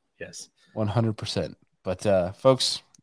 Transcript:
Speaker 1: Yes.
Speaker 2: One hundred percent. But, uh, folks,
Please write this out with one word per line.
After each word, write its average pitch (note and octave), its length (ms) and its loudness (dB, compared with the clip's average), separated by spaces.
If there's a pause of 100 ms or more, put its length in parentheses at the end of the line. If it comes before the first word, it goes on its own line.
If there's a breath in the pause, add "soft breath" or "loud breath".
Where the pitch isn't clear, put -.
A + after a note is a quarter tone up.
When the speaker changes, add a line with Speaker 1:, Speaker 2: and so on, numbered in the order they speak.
(180)
Speaker 1:
Yes. - 300 -16 (260)
Speaker 2:
One A2 140 -2
hundred A2+ 240 2
percent. F2 440 -6 (280)
But, F#2 200 -4
uh, F#2+ 280 2
folks, - 500 2 (200)